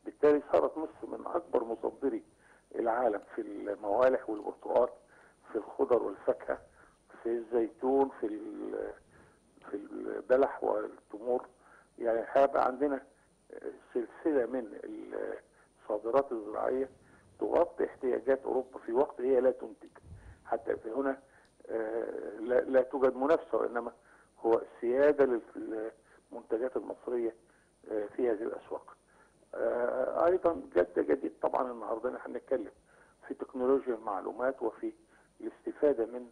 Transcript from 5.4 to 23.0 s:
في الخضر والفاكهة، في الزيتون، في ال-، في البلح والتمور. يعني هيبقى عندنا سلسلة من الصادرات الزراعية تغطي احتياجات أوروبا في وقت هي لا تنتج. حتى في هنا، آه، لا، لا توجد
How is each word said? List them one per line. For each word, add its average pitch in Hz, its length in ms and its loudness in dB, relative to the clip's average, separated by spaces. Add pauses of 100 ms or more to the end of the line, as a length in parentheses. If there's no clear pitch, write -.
في 110 60 -2
الخضر 117 440 0
والفاكهة، 120 560 -4 (640)
في 117 60 -4
الزيتون، 120 840 0 (100)
في 117 60 -2
ال-، 104 680 -8 (800)
في 101 60 -6
البلح 107 880 0
والتمور. 107 840 -2 (500)
يعني 113 340 0
هيبقى 139 340 6
عندنا 135 360 0 (920)
سلسلة 127 520 0
من 120 320 -6 (1040)
الصادرات 117 480 0
الزراعية 113 580 -2 (500)
تغطي 135 440 0
احتياجات 131 600 -2
أوروبا 127 340 -4
في - 140 -8
وقت 135 280 0
هي 127 200 4
لا 127 100 4
تنتج. - 400 -12 (540)
حتى - 320 -2
في 110 140 -10
هنا، 135 300 -2 (500)
آه، 110 680 -4
لا، 123 200 4
لا 131 220 4
توجد 127 340 2